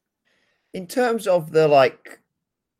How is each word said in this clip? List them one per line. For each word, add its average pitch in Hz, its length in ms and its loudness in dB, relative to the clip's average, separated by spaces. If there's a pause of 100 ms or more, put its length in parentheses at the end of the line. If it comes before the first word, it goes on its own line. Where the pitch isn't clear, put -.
(760)
In 185 120 -14
terms 233 400 -4
of 175 260 -2
the, 156 140 4
like, 135 540 0 (600)